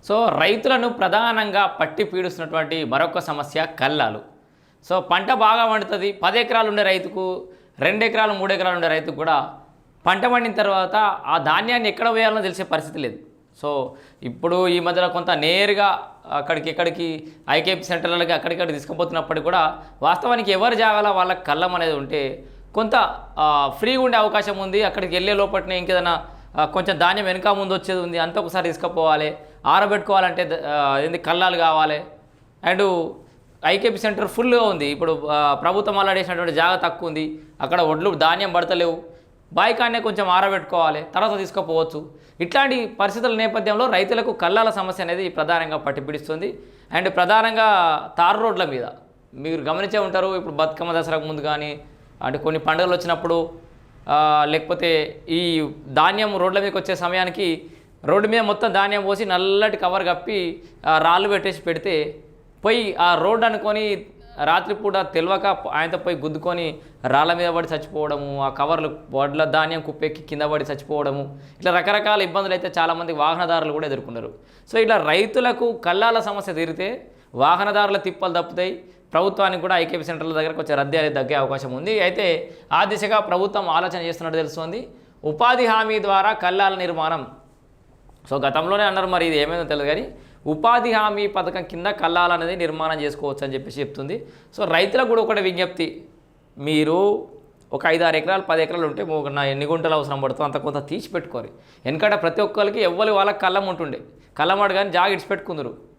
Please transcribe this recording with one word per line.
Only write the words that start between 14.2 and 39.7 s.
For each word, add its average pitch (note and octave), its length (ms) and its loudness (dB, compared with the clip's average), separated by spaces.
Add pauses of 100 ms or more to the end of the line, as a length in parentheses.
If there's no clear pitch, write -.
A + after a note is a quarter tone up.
ఇప్పుడు F3 460 0
ఈ F3 120 2
మధ్యలో F3 280 2
కొంత F3 220 -2
నేరుగా F#3+ 800 2 (220)
అక్కడికి, D3+ 380 -2
ఇక్కడికి, E3 640 -4 (180)
ఐకేపీ E3 320 2
సెంటర్లకి E3+ 500 0
అక్కడిక్కడ E3+ 360 -2
తీసుకుపోతున్నప్పటికీ D#3+ 760 -4
కూడా, D#3+ 340 2 (240)
వాస్తవానికి G3+ 500 2
ఎవరి A3 240 2
జాగాలో G#3 360 4
వాళ్ళ F#3 200 2
కల్లం F3+ 420 -2
అనేది E3 180 0
ఉంటే C#3 520 -4 (300)
కొంత, A3 400 2 (240)
ఆ, D3 400 4
ఫ్రీగా B3+ 240 2
ఉండే A#3+ 160 4
అవకాశం G#3 400 0
ఉంది. F#3+ 240 0
అక్కడికి F#3 340 -2
వెళ్ళే F#3+ 180 0
లోపట్నే F#3+ 440 0
ఇంకేదైనా, F3 480 0 (300)
ఆ, D3+ 80 4
కొంచెం F3 340 -2
ధాన్యం F#3+ 260 2
వెనుక F#3 240 0
ముందు G3 260 0
వచ్చేది F#3 260 -2
ఉంది, E3+ 180 -4
అంతా E3+ 220 -2
ఒకసారి F3 280 -2
తీసుకుపోవాలి. D#3+ 680 0 (300)
ఆరబెట్టుకోవాలంటే F#3+ 760 2
ద-, D3+ 220 -4
ఆ, C#3+ 320 2
ఏంది, E3 200 -2
కల్లాలు F3 380 2
కావాలి. D#3 480 2 (680)
And F#3 400 0 (560)
ఐకేపీ G3 320 2
సెంటర్ G#3 300 -2
ఫుల్గా B3 340 2
ఉంది. F3 240 0
ఇప్పుడు, D3 400 -2
ఆ, D3 280 4
ప్రభుత్వం G3 440 0
అల్లాడేసినటువంటి F3+ 540 0
జాగా E3+ 240 4
తక్కువ E3+ 320 -2
ఉంది, D#3 340 -6 (180)
అక్కడ F3+ 200 0
ఒడ్లు, D#3+ 300 2
ధాన్యం E3+ 420 2
పడతలేవు, F3 640 0 (340)
బాయికాడనే A3+ 480 2